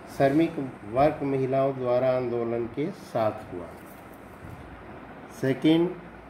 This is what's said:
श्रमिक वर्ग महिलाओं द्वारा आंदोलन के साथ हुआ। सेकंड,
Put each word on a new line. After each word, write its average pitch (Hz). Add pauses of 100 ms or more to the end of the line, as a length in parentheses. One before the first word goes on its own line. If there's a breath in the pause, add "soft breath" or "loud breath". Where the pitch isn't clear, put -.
(180)
श्रमिक 151 (360)
वर्ग 151
महिलाओं 135
द्वारा 127
आंदोलन 120 (100)
के 151 (220)
साथ 107
हुआ। 87 (1700)
सेकंड, 156 (400)